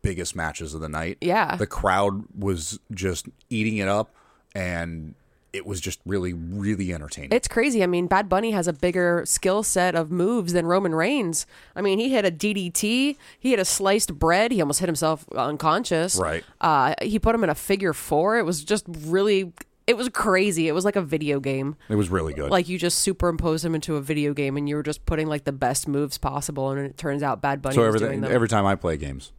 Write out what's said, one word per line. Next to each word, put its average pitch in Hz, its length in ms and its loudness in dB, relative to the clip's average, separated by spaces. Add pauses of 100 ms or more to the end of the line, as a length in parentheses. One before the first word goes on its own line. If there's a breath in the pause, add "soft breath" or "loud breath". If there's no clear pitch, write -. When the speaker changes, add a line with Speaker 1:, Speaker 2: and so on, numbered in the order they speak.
Speaker 1:
biggest 87 340 -4
matches 80 380 -6
of 78 60 -10
the 78 80 -8
night. 78 320 -6
Speaker 2:
Yeah. 175 360 0
Speaker 1:
The 110 100 -2
crowd 98 580 2 (140)
was 95 400 -4 (140)
just 92 340 -4 (240)
eating 110 280 0
it 98 100 0
up, 104 260 0 (400 soft breath)
and 85 600 -6 (380)
it 98 140 -10
was 98 140 -6
just - 260 -8
really, 92 280 -2
really 95 580 -4
entertaining. 73 400 -6
Speaker 2:
It's 247 160 2
crazy. 233 340 0
I 180 40 4
mean, 175 200 0
Bad 196 220 2
Bunny 208 240 2
has 180 160 0
a 175 40 -2
bigger 175 540 0
skill 196 360 0
set 180 320 0
of 160 160 0
moves 180 420 0
than 170 140 2
Roman 175 280 2
Reigns. 180 520 0 (280 loud breath)
I - 60 -6
mean, 196 180 2
he 254 120 0
hit 226 140 2
a 185 60 4
D 185 240 0
D 185 160 -2
T, 254 460 0 (220 loud breath)
he 254 120 0
hit 226 80 4
a 185 60 2
sliced 196 540 0
bread, 190 340 4
he 202 80 2
almost 147 200 2
hit 180 80 0
himself 156 360 0 (100)
unconscious. 160 840 0
Speaker 1:
Right. 85 280 -2 (160)
Speaker 2:
Uh, 143 420 4
he 214 160 0
put 226 160 2
him 233 80 2
in 170 80 2
a 151 40 0
figure 196 400 0
four. 190 440 2
It 208 60 2
was 156 200 -2
just 208 220 -2
really, 180 680 0 (340)
it 233 100 4
was 254 140 -2
crazy. 185 580 2
It 147 40 0
was 180 120 0
like 202 120 0
a 196 60 2
video 147 380 0
game. 135 360 -4 (120 soft breath)
Speaker 1:
It 107 60 0
was 101 160 2
really 80 240 0
good. 73 160 -4
Speaker 2:
Like, 180 180 2
you 180 100 -4
just 170 200 0
superimpose 165 640 0
him 165 100 0
into 156 220 -2
a 143 60 -2
video 147 320 0
game, 139 240 -2
and 147 100 -2
you 147 80 -2
were 151 60 -4
just 151 240 -6
putting, 156 200 0
like, 151 180 -2
the 139 80 -2
best 135 360 -2
moves 143 300 -2
possible, 135 520 -4
and 139 160 -4
it 135 120 -12
turns 143 240 -4
out 135 180 -2
Bad 139 220 -2
Bunny 135 140 0
Speaker 1:
So 127 40 6
Speaker 2:
was 113 80 6
Speaker 1:
everything, 110 200 2
Speaker 2:
doing 139 140 -4
them. 131 100 0
Speaker 1:
every 117 160 4
time 101 180 2
I 98 80 4
play 82 240 -2
games 69 400 -10